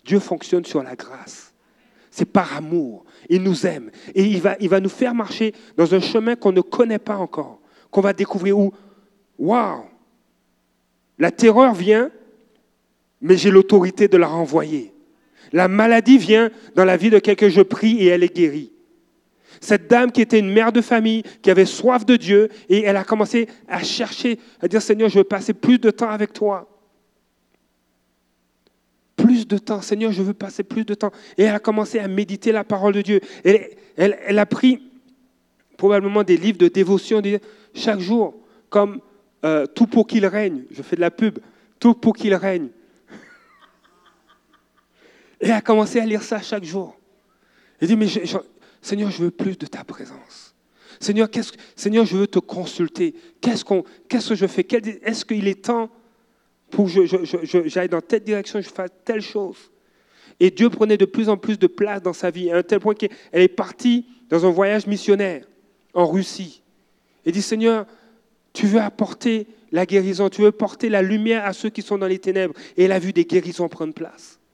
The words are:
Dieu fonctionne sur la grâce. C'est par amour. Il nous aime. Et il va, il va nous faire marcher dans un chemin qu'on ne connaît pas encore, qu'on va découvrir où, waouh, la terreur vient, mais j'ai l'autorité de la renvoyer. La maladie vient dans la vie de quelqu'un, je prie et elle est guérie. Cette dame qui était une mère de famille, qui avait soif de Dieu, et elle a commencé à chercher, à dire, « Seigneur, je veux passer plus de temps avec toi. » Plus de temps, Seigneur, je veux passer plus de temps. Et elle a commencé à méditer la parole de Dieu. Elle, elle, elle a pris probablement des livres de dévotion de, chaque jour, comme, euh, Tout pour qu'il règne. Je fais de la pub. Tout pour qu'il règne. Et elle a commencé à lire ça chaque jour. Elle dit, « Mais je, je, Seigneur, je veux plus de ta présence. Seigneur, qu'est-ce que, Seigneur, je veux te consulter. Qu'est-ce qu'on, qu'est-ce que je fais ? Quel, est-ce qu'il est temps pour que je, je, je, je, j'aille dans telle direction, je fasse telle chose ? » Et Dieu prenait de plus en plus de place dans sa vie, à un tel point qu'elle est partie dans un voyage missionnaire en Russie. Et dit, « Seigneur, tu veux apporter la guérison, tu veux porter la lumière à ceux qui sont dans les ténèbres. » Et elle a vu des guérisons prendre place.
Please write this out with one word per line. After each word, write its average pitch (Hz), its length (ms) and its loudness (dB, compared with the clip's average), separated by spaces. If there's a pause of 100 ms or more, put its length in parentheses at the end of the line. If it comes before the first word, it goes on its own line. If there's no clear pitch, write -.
Dieu 196 140 2
fonctionne 175 460 -4
sur 147 180 -6
la 127 140 -16
grâce. - 580 -20 (560)
C'est - 140 -4
par 160 320 -4
amour. 156 480 -6 (240)
Il 185 160 0
nous 185 220 -2
aime. 143 260 -8 (240)
Et 190 80 2
il 202 160 0
va, 190 180 0
il 196 100 -4
va 190 120 2
nous 190 80 -4
faire 240 260 -4
marcher 220 400 -4 (220)
dans 170 180 2
un 185 60 4
chemin 226 340 -2
qu'on 208 160 0
ne 180 100 2
connaît 220 380 -2
pas 208 180 -8
encore, 143 440 -10 (320)
qu'on 202 80 2
va 196 120 0
découvrir 196 460 -2
où, 196 140 2 (680)
waouh, 180 460 -2 (1400)
la 170 120 0
terreur 233 420 4
vient, 214 380 0 (1080)
mais 175 160 4
j'ai 202 140 2
l'autorité 190 560 4
de 190 100 4
la 170 120 4
renvoyer. 156 640 -4 (600)
La 180 140 2
maladie 226 500 6
vient 220 360 4 (240)
dans 185 80 4
la 185 120 4
vie 196 140 2
de 208 80 8
quelqu'un, 202 300 4
je 185 140 6
prie 220 360 2
et 185 80 4
elle 175 160 4
est 175 100 0
guérie. 151 400 -2 (880)
Cette 202 300 -2
dame 240 220 4
qui - 80 0
était 220 180 2
une 196 140 0
mère 226 180 4
de 233 100 0
famille, 220 440 -2 (180)
qui 190 80 4
avait 190 160 6
soif 240 400 0
de 247 80 6
Dieu, 208 360 4 (180)
et 202 140 2
elle 202 140 0
a 190 60 -2
commencé 220 460 -2 (180)
à 175 160 -6
chercher, 233 560 -6 (220)
à - 80 -4
dire, « 214 140 0
Seigneur, 220 260 0
je 196 100 2
veux 190 60 6
passer 202 300 -4
plus 240 260 2
de 220 100 4
temps 226 180 -4
avec 214 240 -6
toi. » 202 400 -4 (2500)
Plus 233 320 4
de 202 100 -2
temps, 202 240 -8
Seigneur, 214 300 -4
je 190 100 -4
veux 196 120 -4
passer 196 280 -10
plus 220 220 -6
de 208 100 -6
temps. 202 160 -4 (260)
Et 185 60 2
elle 214 120 2
a 208 40 -4
commencé 214 400 -4
à 202 80 -6
méditer 196 460 -4
la 214 100 -2
parole 202 320 0
de 202 80 0
Dieu. 196 180 0 (220)
Elle, 202 280 2 (260)
elle, 190 280 2
elle 202 140 0
a 208 80 2
pris 254 340 0 (960)
probablement 202 460 2
des 180 140 2
livres 180 220 -2
de 175 100 6
dévotion 190 520 2
de, 202 200 -4 (340)
chaque 208 240 -4
jour, 190 380 -2 (340)
comme, 202 300 0 (440)
euh, 151 220 0
Tout - 200 0
pour 214 200 2
qu'il 202 200 0
règne. 185 440 -4
Je 139 120 -16
fais 175 140 -6
de 170 40 -10
la 170 100 0
pub. - 280 -4 (400)
Tout 240 160 4
pour 226 220 0
qu'il 202 180 0
règne. 180 340 -4 (2750)
Et - 60 -4
elle 226 60 2
a 214 80 0
commencé 214 400 0
à 220 60 -4
lire 214 160 -4
ça 214 200 -8
chaque 202 220 -10
jour. 175 340 -12 (840)
Elle 165 80 0
dit, « 220 80 4
Mais 214 120 0
je, - 160 -4
je, 180 120 -8 (460)
Seigneur, 202 280 -6
je 170 120 -6
veux 175 80 -2
plus 190 260 -8
de 147 100 -14
ta - 180 -18
présence. - 680 -20 (440)
Seigneur, 214 320 -2
qu'est-ce - 220 -8
que, - 60 -20 (180)
Seigneur, 220 280 0
je 185 120 -2
veux 202 100 2
te 196 140 -2
consulter. 170 720 -6 (260)
Qu'est-ce 233 240 -4
qu'on, 190 200 -2 (240)
qu'est-ce 233 220 -4
que 220 40 0
je 196 120 -2
fais ? 185 180 -4
Quel, 220 380 -4
est-ce 220 220 -8
qu'il 208 220 -4
est 196 180 -4
temps 226 260 -4 (800)
pour 208 160 0
que 175 40 -4
je, 185 160 4
je, 180 180 -4
je, 175 200 -6
je, 160 240 -2
j'aille 180 200 -4
dans 170 120 -4
telle 208 240 -4
direction, 208 360 -6
je - 80 -14
fasse 185 220 -12 (140)
telle 220 160 -4
chose ? » - 500 -10 (720)
Et 180 100 6
Dieu 214 180 2
prenait 214 280 2
de 196 80 4
plus 214 240 -2
en 208 80 2
plus 208 240 -6
de 180 80 4
place 202 340 -4
dans 180 100 -4
sa 180 180 -6
vie, 175 200 -6
à 170 60 0
un 180 80 2
tel 196 160 0
point 214 140 -2
qu'elle 208 160 -6 (220)
est 180 140 6
partie 240 600 -2 (220)
dans 165 160 0
un 185 60 4
voyage 202 380 0
missionnaire 196 580 -2 (480)
en 175 120 2
Russie. 180 560 -6 (640)
Et 160 60 -2
dit, « 196 120 -4
Seigneur, 220 440 -2 (640)
tu - 140 -2
veux 214 140 2
apporter 220 640 -4 (240)
la 180 160 0
guérison, 190 420 0
tu 208 140 -2
veux 208 80 6
porter 214 380 -6
la 202 140 0
lumière 214 420 -2
à 196 80 -4
ceux 214 160 -8
qui 214 140 -10
sont 202 160 -6
dans 190 100 -4
les 185 100 -4
ténèbres. » 185 360 -4 (220)
Et 180 80 4
elle 190 80 2
a 190 60 -2
vu 180 140 -6
des 165 120 0
guérisons 170 440 -4
prendre 160 260 -10
place. - 460 -18 (140)